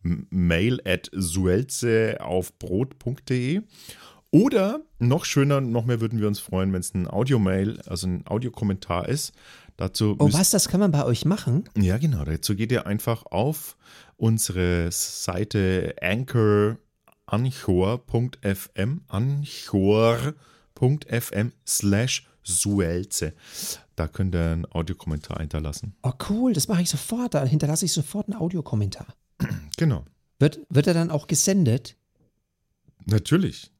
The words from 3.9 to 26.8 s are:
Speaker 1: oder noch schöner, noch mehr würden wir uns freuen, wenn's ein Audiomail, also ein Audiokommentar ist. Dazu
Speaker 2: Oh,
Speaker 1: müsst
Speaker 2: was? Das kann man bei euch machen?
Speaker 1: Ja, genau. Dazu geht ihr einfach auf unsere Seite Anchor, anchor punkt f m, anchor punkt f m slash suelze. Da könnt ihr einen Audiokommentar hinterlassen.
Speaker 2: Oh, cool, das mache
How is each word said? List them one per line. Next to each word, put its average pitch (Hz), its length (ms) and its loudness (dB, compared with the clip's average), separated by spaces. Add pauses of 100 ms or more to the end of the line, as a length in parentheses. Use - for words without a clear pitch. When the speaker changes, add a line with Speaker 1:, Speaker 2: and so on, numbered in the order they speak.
Speaker 1:
oder 220 500 4 (200)
noch 123 240 2
schöner, 139 360 2
noch 117 240 -2
mehr 120 160 0
würden 113 200 -2
wir 104 80 2
uns 101 100 -2
freuen, 95 340 -2
wenn's 90 220 -4
ein 90 140 -2
Audiomail, 104 760 0
also 92 200 -6
ein 90 220 -4
Audiokommentar 98 800 -4
ist. 147 240 -4 (440)
Dazu 101 420 0
Speaker 2:
Oh, 147 80 4
Speaker 1:
müsst 147 120 4
Speaker 2:
was? 190 120 4
Das - 180 2
kann 175 100 0
man 196 140 4
bei 147 120 2
euch 123 200 0
machen? 156 400 2 (120)
Speaker 1:
Ja, 98 220 4
genau. 127 260 0
Dazu 78 300 -2
geht 113 160 -2
ihr 120 160 0
einfach 113 400 -4
auf 131 500 -4 (400)
unsere 90 760 2
Seite 92 1080 -2
Anchor, 107 760 2 (500)
anchor 107 800 0
punkt 120 360 -2
f 101 320 -4
m, 120 340 -4
anchor 117 1300 0 (400)
punkt 139 360 0
f 117 220 -4
m 110 200 -2 (140)
slash 101 600 0 (160)
suelze. 90 920 -2 (640)
Da 82 120 -2
könnt 92 260 -2
ihr 85 180 2
einen 82 180 -2
Audiokommentar 80 680 -6
hinterlassen. 78 640 -6
Speaker 2:
Oh, 127 100 0 (160)
cool, 233 240 2
das 156 160 0
mache 180 140 2